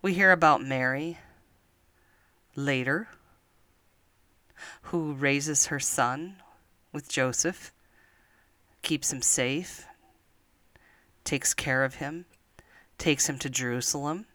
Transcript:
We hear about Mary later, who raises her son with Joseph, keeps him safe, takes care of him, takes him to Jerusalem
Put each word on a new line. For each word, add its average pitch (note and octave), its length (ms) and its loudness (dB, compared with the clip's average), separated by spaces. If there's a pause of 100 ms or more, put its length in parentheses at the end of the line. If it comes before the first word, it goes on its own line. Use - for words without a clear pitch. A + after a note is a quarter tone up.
We F#3+ 140 0
hear F#3+ 180 8
about D#3+ 320 6
Mary C3+ 540 -2 (1400)
later, C#3 520 0 (1800)
who D#3+ 280 -2
raises C#3+ 540 2
her C#3+ 120 -4
son C#3 580 -2 (580)
with D3 160 -10
Joseph, C3+ 640 -2 (1040)
keeps - 320 -2
him C3+ 80 -6
safe, C#3 640 -2 (1400)
takes - 280 0
care C3 320 0
of C3 120 -4
him, D#3+ 280 -8 (720)
takes - 320 2
him C#3 120 -2
to C#3 100 -6
Jerusalem C#3 760 -2 (100)